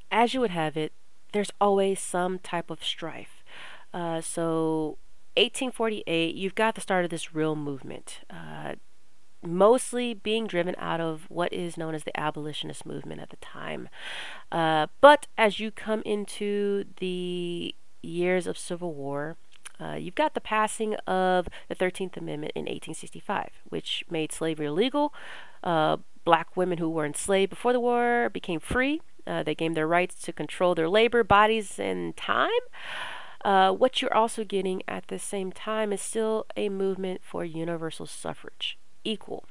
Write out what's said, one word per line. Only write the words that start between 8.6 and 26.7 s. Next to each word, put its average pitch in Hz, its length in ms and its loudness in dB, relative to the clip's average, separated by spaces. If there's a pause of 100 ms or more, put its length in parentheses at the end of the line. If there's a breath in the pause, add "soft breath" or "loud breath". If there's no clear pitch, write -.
mostly 233 720 4
being 214 340 0
driven 175 300 0
out 165 220 -2
of 160 300 -4
what 175 240 -2
is 175 240 -4
known 160 180 -4
as 156 80 -6
the - 160 -6
abolitionist 151 640 -4
movement 151 360 -8
at - 80 -10
the - 80 -14
time. - 500 -8 (640 loud breath)
Uh, 160 360 4 (120)
but 285 280 12 (100)
as 208 220 4
you 220 120 -4
come 220 340 -2
into 202 800 0 (120)
the 180 760 -4 (280)
years 175 460 2
of - 100 -4
Civil 175 380 -4
War, 143 420 -4 (420)
uh, 156 140 -6
you've 156 220 -6
got 302 180 2
the - 80 -4
passing 214 540 0 (100)
of 185 420 4 (200 loud breath)
the - 80 -6
Thirteenth 185 420 -2
Amendment 156 380 -4
in - 120 -4
eighteen - 280 -6
sixty-five, - 560 -6 (180)
which - 400 -4
made 156 220 -2
slavery 156 340 -2
illegal. 254 480 2 (500 loud breath)
Uh, 156 340 4 (280)
black 165 320 4
women 180 220 2